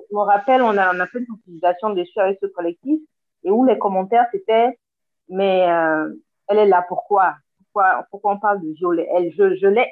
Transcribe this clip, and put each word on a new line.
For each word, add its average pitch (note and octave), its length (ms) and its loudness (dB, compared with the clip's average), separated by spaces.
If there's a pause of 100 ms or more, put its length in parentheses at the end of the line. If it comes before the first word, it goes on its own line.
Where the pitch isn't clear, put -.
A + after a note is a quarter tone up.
(120)
je G#3 40 -6
me G#3 60 0
rappelle, G3+ 400 2
on A3 160 2
a, F#3 180 2
on F3+ 40 -8
a F3+ 80 -2
fait B3 120 -10
une A#3+ 80 -10
sensibilisation F#3 640 -4
dessus F3+ 280 -6
avec F#3+ 220 0
ce G3+ 60 -4
collectif, F#3+ 520 -4 (440)
et F3 80 -4
où A#3 120 2
les A3+ 160 2
commentaires, G3 540 0
c'était, A#3 440 0 (520)
mais, F#3 420 0
euh, D#3 380 0 (380)
elle G3+ 100 2
est G#3+ 100 4
là F3+ 180 4
pourquoi ? F#3 500 0 (380)
Pourquoi, F#3+ 380 0
pourquoi G3+ 220 -4
on G3+ 60 -8
parle G3+ 220 -2
de D#3 120 -10
viol ? E3+ 300 -2 (120)
Elle, F3+ 160 0
je, F#3+ 240 2
je F#3+ 120 -2
l'ai G#3+ 240 2